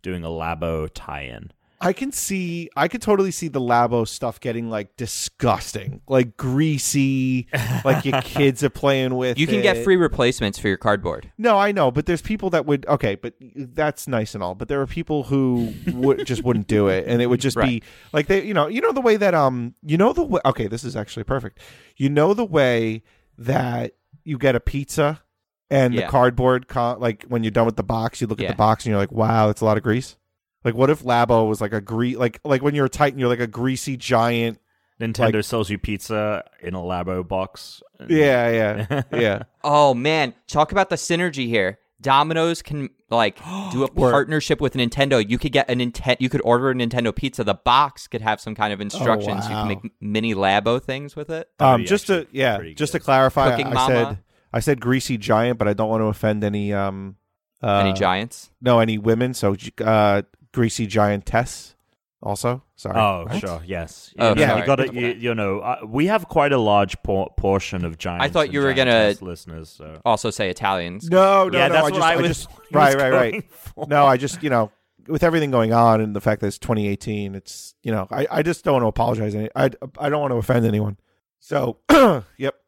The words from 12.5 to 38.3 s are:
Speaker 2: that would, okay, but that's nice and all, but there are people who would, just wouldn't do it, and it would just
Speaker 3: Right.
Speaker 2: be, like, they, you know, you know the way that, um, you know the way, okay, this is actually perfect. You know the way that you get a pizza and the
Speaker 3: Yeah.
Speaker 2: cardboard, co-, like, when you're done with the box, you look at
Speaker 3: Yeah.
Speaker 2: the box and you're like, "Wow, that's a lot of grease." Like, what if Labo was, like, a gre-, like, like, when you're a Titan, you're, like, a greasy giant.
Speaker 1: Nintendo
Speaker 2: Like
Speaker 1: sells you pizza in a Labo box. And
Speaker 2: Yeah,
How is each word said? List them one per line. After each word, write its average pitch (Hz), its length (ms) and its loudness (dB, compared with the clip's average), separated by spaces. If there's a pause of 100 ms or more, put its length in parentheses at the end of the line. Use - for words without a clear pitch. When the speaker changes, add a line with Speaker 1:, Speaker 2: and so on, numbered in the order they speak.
Speaker 2:
that 160 160 0
would, 143 200 0
okay, 120 280 0
but 117 200 -12 (200)
that's 143 540 -6
nice 110 260 -4
and 101 80 -6
all, 90 120 -6
but 110 140 -12
there 139 120 -2
are 135 60 -2
people 151 380 -6
who 123 480 0 (200)
would, 131 340 2
just 123 160 -4
wouldn't 113 240 0
do 104 220 4
it, 95 180 0
and 120 160 0
it 123 40 2
would 123 140 2
just 131 160 -2
Speaker 3:
Right. 117 120 2
Speaker 2:
be, 120 140 -4 (300)
like, 151 140 0
they, 190 180 2
you 208 100 -4
know, 151 120 2
you 226 140 -4
know 453 120 2
the 269 80 -2
way 226 160 4
that, 196 180 2
um, 127 400 0 (100)
you 151 120 0
know 208 160 4
the 339 120 0
way, 226 200 0
okay, 123 220 0
this 110 180 -6
is 120 120 -8
actually 107 280 -8
perfect. 120 360 -6 (360)
You 135 120 0
know 151 260 4
the 233 100 0
way 120 580 2 (340)
that 120 560 -2 (320)
you 143 140 -8
get 131 160 4
a 120 60 2
pizza 147 640 -2 (480)
and 131 240 4
the 117 60 0
Speaker 3:
Yeah. - 80 -6
Speaker 2:
cardboard, 127 600 2
co-, 120 300 -2
like, 117 300 -4
when 117 160 -2
you're 110 60 -2
done 113 160 4
with 110 100 -2
the 110 60 -4
box, 113 380 -4
you 95 60 -2
look 101 140 -6
at 95 40 -4
Speaker 3:
Yeah. 90 80 -4
Speaker 2:
the - 40 -6
box 107 280 2
and 117 60 -2
you're 101 100 2
like, 98 120 -2
"Wow, 110 360 2
that's 104 120 -2
a 110 40 0
lot 107 120 4
of 104 60 -4
grease." 123 340 -2 (480)
Like, 117 100 0
what 131 160 4
if 147 140 0
Labo 120 440 4
was, 107 120 -2
like, 104 120 -4
a 107 80 -2
gre-, 113 380 -4
like, 120 260 -2
like, 135 180 0
when 147 120 0
you're 143 120 0
a 131 40 -2
Titan, 139 300 0
you're, 123 80 2
like, 120 120 0
a 120 60 -2
greasy 127 500 -6
giant. 117 640 0 (420)
Speaker 1:
Nintendo 113 340 0
Speaker 2:
Like 107 100 0
Speaker 1:
sells 104 260 -2
you 101 80 -4
pizza 107 640 -4 (180)
in 87 140 -8
a 92 60 -6
Labo 90 460 -6
box. - 540 -8 (200)
And - 100 -14
Speaker 2:
Yeah, 131 400 4 (400)